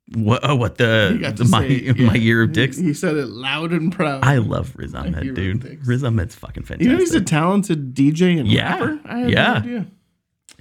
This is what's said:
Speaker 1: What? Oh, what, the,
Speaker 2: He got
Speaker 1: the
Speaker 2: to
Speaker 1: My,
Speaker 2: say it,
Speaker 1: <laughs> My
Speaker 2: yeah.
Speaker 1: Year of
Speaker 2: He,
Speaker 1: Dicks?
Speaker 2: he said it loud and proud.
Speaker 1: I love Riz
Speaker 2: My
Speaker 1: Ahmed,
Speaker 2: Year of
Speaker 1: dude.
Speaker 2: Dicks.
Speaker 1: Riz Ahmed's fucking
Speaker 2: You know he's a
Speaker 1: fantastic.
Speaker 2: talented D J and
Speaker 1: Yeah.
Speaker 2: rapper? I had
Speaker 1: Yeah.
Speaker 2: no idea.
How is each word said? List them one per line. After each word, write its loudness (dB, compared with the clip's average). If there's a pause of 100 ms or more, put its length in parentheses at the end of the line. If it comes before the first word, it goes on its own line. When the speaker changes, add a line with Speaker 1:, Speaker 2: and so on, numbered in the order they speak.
(160)
Speaker 1:
What? 2
Oh, 2
what, -2
the, 4
Speaker 2:
He 0
got -4
Speaker 1:
the -2
Speaker 2:
to 4
Speaker 1:
My, 2
Speaker 2:
say 2
it, 0
Speaker 1:
<laughs> -
My 4
Speaker 2:
yeah. 2
Speaker 1:
Year 4
of 2
Speaker 2:
He, -4
Speaker 1:
Dicks? 0
Speaker 2:
he 0
said -2
it -4
loud -6
and 0
proud. -2
Speaker 1:
I 4
love -2
Riz -12
Speaker 2:
My -8
Speaker 1:
Ahmed, -4
Speaker 2:
Year -6
of -10
Speaker 1:
dude. -2
Speaker 2:
Dicks. -10
Speaker 1:
Riz 0
Ahmed's -2
fucking -14 (160)
Speaker 2:
You 4
know 4
he's 0
a 2
Speaker 1:
fantastic. 0
Speaker 2:
talented 0
D 4
J 2
and -2
Speaker 1:
Yeah. 2
Speaker 2:
rapper? -4
I -8
had 0
Speaker 1:
Yeah. 4
Speaker 2:
no 0
idea. -6 (720)